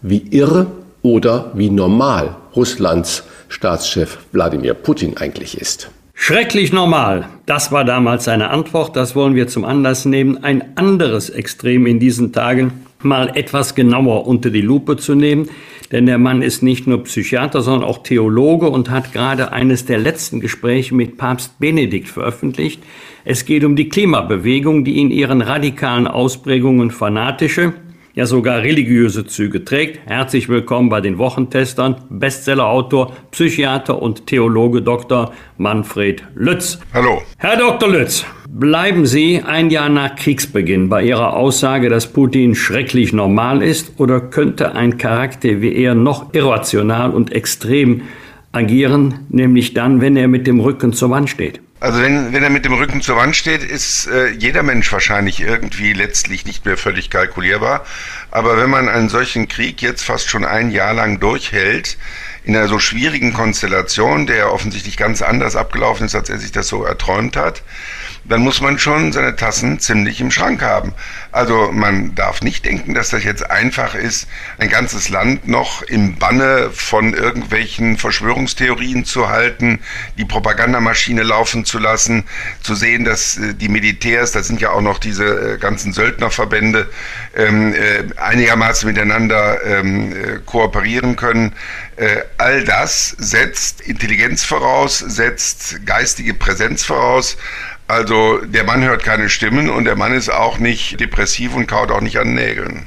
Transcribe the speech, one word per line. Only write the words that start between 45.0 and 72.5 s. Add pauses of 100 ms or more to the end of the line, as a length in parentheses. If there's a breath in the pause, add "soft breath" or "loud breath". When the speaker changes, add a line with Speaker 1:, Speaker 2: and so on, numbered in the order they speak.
Speaker 2:
wie
er
noch
irrational
und
extrem (500 loud breath)
agieren,
nämlich
dann,
wenn
er
mit
dem
Rücken
zur
Wand
steht? (180)
Speaker 3:
Also
wenn,
wenn
er
mit
dem
Rücken
zur
Wand
steht,
ist,
äh,
jeder
Mensch
wahrscheinlich
irgendwie
letztlich
nicht
mehr
völlig
kalkulierbar. (440 loud breath)
Aber
wenn
man
einen
solchen
Krieg
jetzt
fast
schon
ein
Jahr
lang
durchhält, (460 loud breath)
in
einer
so
schwierigen
Konstellation,
der
offensichtlich
ganz
anders
abgelaufen
ist,
als
er
sich
das
so
erträumt
hat, (600 loud breath)
dann
muss
man
schon
seine
Tassen
ziemlich
im
Schrank
haben. (380 loud breath)
Also
man
darf
nicht